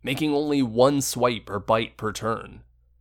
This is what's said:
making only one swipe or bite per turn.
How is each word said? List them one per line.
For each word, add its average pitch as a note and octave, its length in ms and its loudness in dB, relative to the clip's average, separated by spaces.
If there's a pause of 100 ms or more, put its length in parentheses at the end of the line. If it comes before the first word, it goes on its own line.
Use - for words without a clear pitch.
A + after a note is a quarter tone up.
making D#3 300 -2
only C#3+ 300 2
one B2+ 400 4
swipe A#2+ 480 -2
or G2+ 100 -4
bite A2+ 380 0
per G#2+ 120 -4
turn. A2 520 -6 (380)